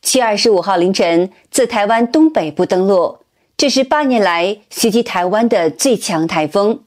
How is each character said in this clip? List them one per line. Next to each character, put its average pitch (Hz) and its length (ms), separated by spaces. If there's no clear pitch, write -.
七 - 180
月 240 60
二 214 100
十 220 160
五 185 100
号 185 140
凌 180 160
晨 180 380
自 254 160
台 226 200
湾 226 260
东 320 180
北 165 220
部 175 140
登 185 200
陆， 190 340
这 285 140
是 262 160
八 302 180
年 247 180
来 180 360
袭 - 220
击 233 100
台 180 240
湾 214 220
的 185 220
最 233 260
强 165 320
台 160 180
风 202 420